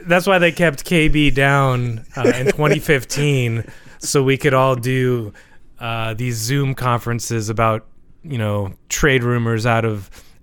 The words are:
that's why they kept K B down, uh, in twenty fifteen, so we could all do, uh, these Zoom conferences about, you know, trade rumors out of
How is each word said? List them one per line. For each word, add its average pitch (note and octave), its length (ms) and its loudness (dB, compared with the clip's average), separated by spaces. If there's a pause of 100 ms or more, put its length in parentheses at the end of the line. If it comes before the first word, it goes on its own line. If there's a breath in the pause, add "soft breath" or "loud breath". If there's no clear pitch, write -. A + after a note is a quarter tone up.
that's F3 200 2
why F#3+ 120 4
they E3+ 140 4
kept E3 320 0
K D#3 240 4
B D3 220 4
down, B2+ 760 2 (140)
uh, C3 180 -4
in B2+ 120 -2
twenty D3+ 300 2
fifteen, C3+ 840 -2 (340 loud breath)
so - 240 0
we C3+ 140 2
could C#3 160 0
all C3 240 2
do, B2 560 -2 (480 loud breath)
uh, A2+ 320 -6
these A#2+ 240 -4
Zoom C3+ 380 -2
conferences A#2 760 -4
about, A2 380 0 (360)
you D3 140 -8
know, G#2 380 -4 (160)
trade C3 340 2
rumors A#2 400 0
out A2+ 220 2
of G#2 240 -6 (320 loud breath)